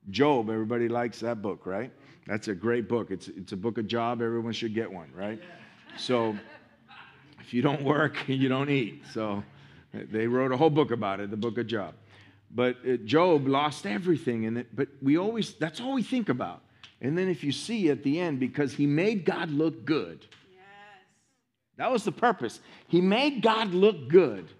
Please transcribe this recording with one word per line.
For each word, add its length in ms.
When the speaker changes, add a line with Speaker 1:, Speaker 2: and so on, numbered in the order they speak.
Speaker 1:
Job, 400
everybody 380
likes 320
that 200
book, 240
right? 260
That's 220
a 60
great 340
book. 220
It's, 180
it's 240
a 40
book 200
of 100
Job. 360
Everyone 320
should 200
get 160
one, 240
right? 240
So 360
if 120
you 80
don't 220
work, 400
<laughs> 60
you 200
don't 220
eat. 320
So 300
they 340
wrote 240
a 60
whole 140
book 200
about 300
it, 100
the 60
book 220
of 80
Job. 280
But, 260
uh, 160
Job 440
lost 360
everything, 600
and 120
it, 180
but 120
we 160
always, 360
that's 260
all 120
we 100
think 260
about. 340
And 180
then 100
if 140
you 100
see 380
at 120
the 180
end, 200
because 320
he 140
made 380
God 260
look 340
good. 400
Speaker 2:
Yes. 100
Speaker 1:
That 140
was 140
the 80
purpose. 480
He 140
made 420
God 320
look 340
good. 380